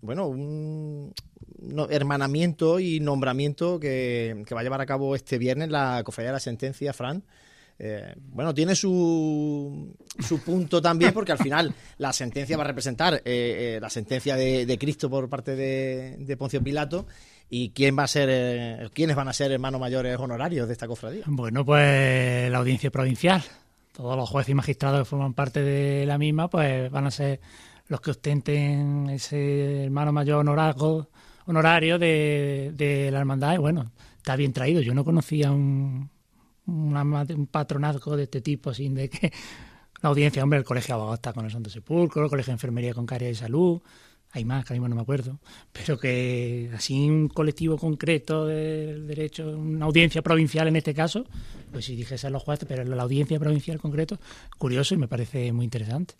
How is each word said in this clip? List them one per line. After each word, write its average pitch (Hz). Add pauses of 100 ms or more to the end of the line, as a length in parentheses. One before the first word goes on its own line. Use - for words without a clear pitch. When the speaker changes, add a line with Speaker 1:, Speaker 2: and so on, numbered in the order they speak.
Speaker 1:
bueno, 147
un 151 (460)
no-, 147
hermanamiento 147
y 170
nombramiento 143
que, 120
que 120
va 113
a -
llevar 135
a 135
cabo 139
este 127
viernes 131
la 131
Cofradía 117
de 135
la -
Sentencia, 135
Fran. 147 (560)
Eh, 101 (160)
bueno, 147
tiene 165
su, 151 (240)
su 147
punto 170
también, 170
porque 202
al 143
final 143 (240)
la 135
sentencia 139
va 151
a 143
representar, 135
eh, 120
eh, 120
la 110
sentencia 127
de, 131
de 123
Cristo 143
por 131
parte 135
de, 131
de 139
Poncio 135
Pilato. 147 (440)
¿Y 123
quién 135
va 143
a 131
ser, 143
eh, 120
quiénes 156
van 135
a 123
ser 139
hermanos 131
mayores 127
honorarios 127
de 120
esta 117
cofradía? 117
Speaker 2:
Bueno, 127
pues 131
la 127
audiencia 127
provincial. 139 (520)
Todos 127
los 120
jueces 135
y -
magistrados 139
que 123
forman 139
parte 143
de 139
la 143
misma, 151
pues 131
van 139
a 131
ser 139 (480)
los 147
que 156
ostenten 143
ese 143
hermano 143
mayor 147
honorario, 151 (360)
honorario 165
de, 147
de 139
la 139
hermandad. 139
Y 185
bueno, 151 (260)
está 131
bien 139
traído. 139
Yo 120
no 139
conocía 151
un, 139 (560)
una 151
ma-, 147
un 143
patronazgo 147
de 143
este 131
tipo, 139
sin 135
de 135
que - (720)
la 160
audiencia, 143
hombre, 143
el 127
Colegio 123
de 127
Abogados 110
está 120
con 110
el 110
Santo 110
Sepulcro, 151
el 147
Colegio 131
de 120
Enfermería 120
con 120
Caridad 123
y 117
Salud, 160 (500)
hay 123
más, 127
que 127
ahora 123
mismo 123
no 117
me 113
acuerdo, 131 (320)
pero -
que 123
así 139
un 151
colectivo 156
concreto 156
del 156
derecho, 151
una 156
audiencia 160
provincial 160
en 160
este 156
caso, 160 (460)
pues 117
si 127
dijese 123
a -
los 135
jueces, 147
pero 127
la 127
audiencia 139
provincial 151
concreto, 156 (380)
curioso 135
y 185
me 135
parece 120
muy 120
interesante. 117